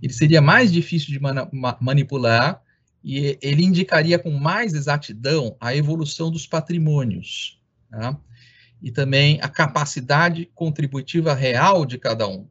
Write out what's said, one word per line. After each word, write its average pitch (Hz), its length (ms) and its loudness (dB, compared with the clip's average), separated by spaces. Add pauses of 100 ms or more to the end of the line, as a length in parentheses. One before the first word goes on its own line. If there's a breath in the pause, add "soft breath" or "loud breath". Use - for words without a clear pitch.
Ele 131 120 -6
seria 156 280 6
mais 190 320 6
difícil 165 360 -2
de 139 100 -6
mana-, 139 320 -4
ma-, 127 280 -6
manipular 131 800 0 (420)
e 139 380 -4
ele 147 240 2
indicaria 170 520 2
com 165 140 -4
mais 170 420 -2
exatidão 139 840 -4
a 120 160 -4
evolução 156 560 -4
dos 160 160 -10
patrimônios, 151 1120 -4 (320)
tá? 117 260 -8 (640 soft breath)
E 131 100 -10
também 143 500 2
a - 80 -4
capacidade 151 1040 0
contributiva 151 760 -2
real 139 520 2
de 123 120 -8
cada 113 300 -2
um. 95 240 -10